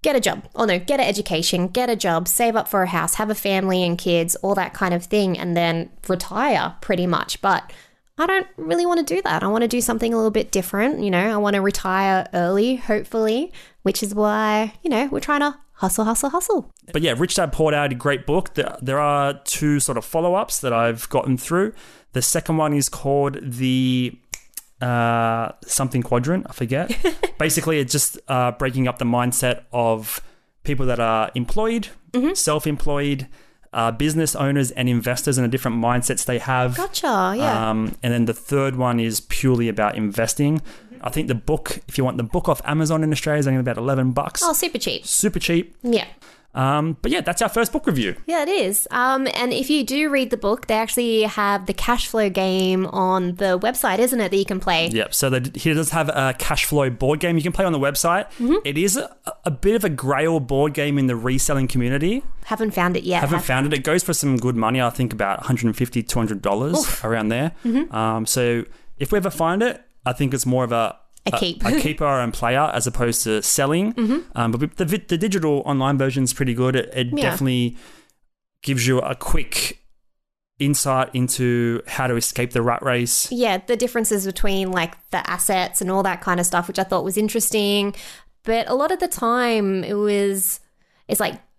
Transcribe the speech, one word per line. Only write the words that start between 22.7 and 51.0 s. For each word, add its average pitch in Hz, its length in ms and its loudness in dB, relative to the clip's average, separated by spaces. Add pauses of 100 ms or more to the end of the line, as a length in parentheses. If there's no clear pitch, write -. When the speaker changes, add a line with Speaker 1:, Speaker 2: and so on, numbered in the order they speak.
Speaker 2:
is 143 160 0
called 139 540 0
the, 127 760 0 (640)
uh, 117 720 0 (140)
something 127 360 0
quadrant, 123 460 0
I - 40 -14
forget. 135 380 -4 (420)
Speaker 1:
<laughs> - 60 -14
Speaker 2:
Basically, 160 400 0
it's 135 140 0
just, - 260 -2 (100)
uh, 123 240 2
breaking 131 360 0
up 123 100 -4
the 123 60 -2
mindset 123 680 0
of 113 480 0 (440)
people 131 220 2
that 120 140 2
are 113 340 2
employed, 214 540 0 (240)
Speaker 1:
Mm-hmm. 262 200 2
Speaker 2:
self-employed, 143 920 0 (480)
uh, 117 160 2
business 151 440 0
owners 139 360 2
and 127 180 -2
investors 123 480 0
and 127 80 2
the 117 60 2
different 123 260 -2
mindsets 120 480 0
they 123 140 0
have. 127 400 0
Speaker 1:
Gotcha, 220 580 0
yeah. - 340 0
Speaker 2:
Um, 110 320 -2
and 120 120 0
then 117 100 4
the 113 80 0
third 135 440 0
one 123 220 2
is 113 220 0
purely 120 480 2
about 104 280 0
investing. 113 640 0 (400)
I - 80 -6
think - 180 -4
the - 60 0
book, - 440 -2 (100)
if - 100 -4
you 131 60 2
want 127 120 -2
the 127 60 -2
book 165 260 -2
off 156 160 0
Amazon 156 400 0
in 156 80 0
Australia, 151 280 0
is 139 60 2
only 131 140 2
about 123 160 -2
eleven 131 360 0
bucks. 143 300 -2
Speaker 1:
Oh, 339 120 2
super - 240 -2
cheap. - 260 -6
Speaker 2:
Super - 340 0
cheap. 170 440 0
Speaker 1:
Yeah. 233 240 0 (480)
Speaker 2:
Um, 147 480 2
but 240 100 0
yeah, 359 80 0
that's 175 220 -2
our 220 80 0
first 226 200 0
book - 160 -2
review. 175 380 0
Speaker 1:
Yeah, 330 180 0
it 294 60 -2
is. 233 420 0
Um, 262 440 0
and 247 180 -2
if 262 160 -2
you 294 160 2
do 294 240 0
read 277 220 0
the - 80 0
book, 214 300 -2
they 220 60 2
actually 226 500 2